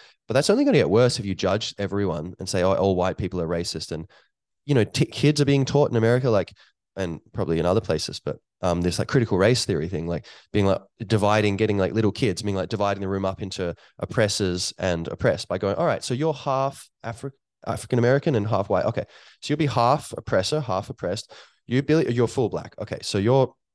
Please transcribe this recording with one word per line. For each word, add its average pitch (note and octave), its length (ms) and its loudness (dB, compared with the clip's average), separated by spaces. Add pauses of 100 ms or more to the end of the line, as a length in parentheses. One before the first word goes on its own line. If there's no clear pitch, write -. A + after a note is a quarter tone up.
(260)
but A#2 80 -6
that's C#3 160 2
only B3+ 140 4
gonna B3 140 4
get E2 120 4
worse A#2+ 280 4
if G#2+ 60 -8
you G2 100 -2
judge F#2+ 440 -2
everyone F#2 600 -4
and F#2+ 100 -10
say, F#2 140 0
"Oh, F#2 120 4
all F#2+ 220 2
white F2+ 200 0
people F2+ 240 -4
are E2 80 -4
racist." E2+ 440 -4
And, D#2+ 140 -8 (600)
you C#3+ 80 2
know, A2+ 100 6
t-, - 220 0
kids D3 340 2
are C#3 60 4
being C#3 180 4
taught C#3+ 260 2
in A#2+ 60 0
America, A#2+ 320 2
like, G2+ 240 0 (440)
and F2 240 -6 (120)
probably E2 260 0
in E2 80 2
other F#2+ 140 4
places, - 400 -4
but, - 180 -8 (220)
um, F2+ 220 0
this, F2 160 0
like, - 100 -2
critical A2+ 300 0
race A2+ 260 4
theory E2+ 240 -2
thing, E2 180 -6
like, E2+ 200 -6 (260)
being, G2+ 140 2
like, G2 160 0 (240)
dividing, G#2 500 2
getting, G#2 220 0
like, F#2 160 0
little G#2+ 180 2
kids, G2 300 -2
being, G2+ 140 -4
like, F#2 120 -4
dividing G2+ 320 -2
the G2 80 -6
room G2 160 -2
up F#2+ 160 -4
into F2+ 340 -6 (240)
oppressors F#2 800 -2
and F2 300 -2
oppressed - 400 -2
by F2+ 80 -4
going, G2 200 -2
"All E3+ 100 -2
right, A#2+ 180 -2
so - 80 -4
you're D3 220 -2
half C3+ 560 -4 (140)
Afri-, B2 280 -10 (340)
African-American B2 680 2
and G#2 120 0
half G2+ 220 -2
white. F#2 160 2
Okay, - 200 -2 (360)
so - 100 -8
you'll D3 80 -2
be D#3+ 80 0
half B2+ 500 2
oppressor, G#2 440 -2
half G2+ 300 -4
oppressed. G2 420 -6 (340)
You, B2+ 160 0
Billy, D3+ 300 2
you're A#2 160 2
full A#2+ 200 0
black. E2 300 -8
Okay, - 240 -8
so - 160 -2
you're B2 360 4 (200)